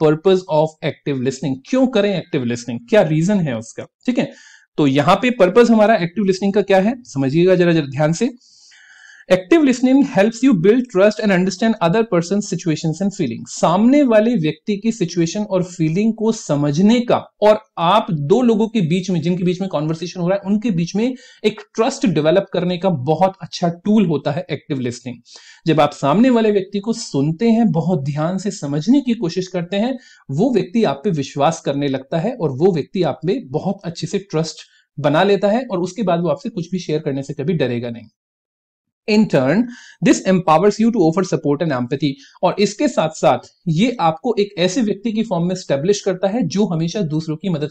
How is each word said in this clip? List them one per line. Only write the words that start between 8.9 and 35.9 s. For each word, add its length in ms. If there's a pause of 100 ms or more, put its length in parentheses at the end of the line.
active 320
listening 340
helps 460
you 80
build 260
trust 380
and 120
understand 420
other 300
person's 420
situations 500
and 160
feelings। 380
सामने 560
वाले 320
व्यक्ति 420
की 160
सिचुएशन 480
और 220
फीलिंग 520
को 180
समझने 680
का 240 (180)
और 180 (180)
आप 320
दो 320
लोगों 260
के 120
बीच 300
में, 120
जिनके 220
बीच 160
में 120
कन्वर्सेशन 480
हो 80
रहा 100
है, 140
उनके 180
बीच 260
में 180 (300)
एक 160 (140)
ट्रस्ट 320
डेवलप 460
करने 260
का 120
बहुत 520
अच्छा 260
टूल 380
होता 240
है 200
एक्टिव 300
लिसनिंग। 360 (500)
जब 140
आप 120
सामने 380
वाले 200
व्यक्ति 280
को 140
सुनते 580
हैं, 200
बहुत 320
ध्यान 360
से 120
समझने 500
की 140
कोशिश 340
करते 280
हैं, 220 (320)
वो 240
व्यक्ति 300
आप 200
पे 60
विश्वास 500
करने 280
लगता 300
है 160
और 160
वो 240
व्यक्ति 280
आप 220
में 260
बहुत 340
अच्छे 220
से 120
ट्रस्ट 380 (420)
बना 240
लेता 260
है 220
और 100
उसके 220